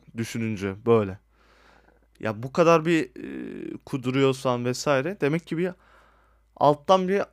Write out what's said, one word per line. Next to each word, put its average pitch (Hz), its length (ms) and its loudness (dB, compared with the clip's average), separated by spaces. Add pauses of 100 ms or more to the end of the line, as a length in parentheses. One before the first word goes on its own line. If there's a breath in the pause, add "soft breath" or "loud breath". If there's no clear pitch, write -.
(160)
Düşününce 110 680 -6
böyle. 104 320 2 (1040 soft breath)
Ya 110 220 -4
bu 131 100 -10
kadar 165 320 4
bir, 165 200 2
e, - 720 -12
kuduruyorsan 131 880 0
vesaire 135 560 -2
demek 147 260 -2
ki 160 120 -6
bir 180 120 -2 (840 soft breath)
alttan 180 520 4
bir 196 140 0 (100)